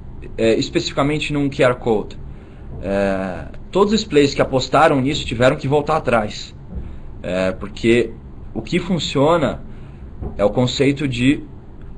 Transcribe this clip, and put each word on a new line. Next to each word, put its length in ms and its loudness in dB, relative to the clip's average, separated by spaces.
é, 160 6
especificamente 800 0
num 160 0
Q 140 2
R 120 6
Code. 420 0
É, 640 -2
todos 200 4
os 120 2
players 300 4
que 80 0
apostaram 600 4
nisso 240 -2
tiveram 300 2
que 120 -6
voltar 300 2
atrás, 580 -2
é, 280 0
porque 600 2
o 80 -6
que 180 -2
funciona 840 2
é 80 4
o 60 4
conceito 560 2
de, 360 2